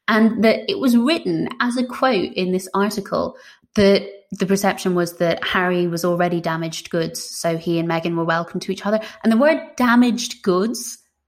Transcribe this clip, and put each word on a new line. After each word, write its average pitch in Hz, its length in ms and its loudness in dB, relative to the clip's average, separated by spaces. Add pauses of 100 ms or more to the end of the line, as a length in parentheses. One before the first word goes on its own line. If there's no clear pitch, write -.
And 214 360 4
that - 240 2
it - 100 -2
was 240 180 4
written 220 540 0 (100)
as 247 160 -2
a 254 80 0
quote 240 480 0
in 185 200 -2
this 185 200 -4
article 196 640 -2 (400)
that 196 260 6 (300)
the - 140 -4
perception 196 480 0
was 170 240 -2
that 170 260 0
Harry 180 440 0
was 170 160 -4
already 175 360 0
damaged 165 500 -6
goods, 165 300 -4
so - 360 -4
he 165 240 -2
and 165 80 -2
Meghan 165 280 -2
were 165 80 -2
welcome 170 360 -2
to - 100 -6
each 185 160 -6
other. 214 140 0 (240)
And 226 80 4
the 226 40 4
word 294 220 4 (180)
damaged 240 680 2
goods 196 560 -2 (300)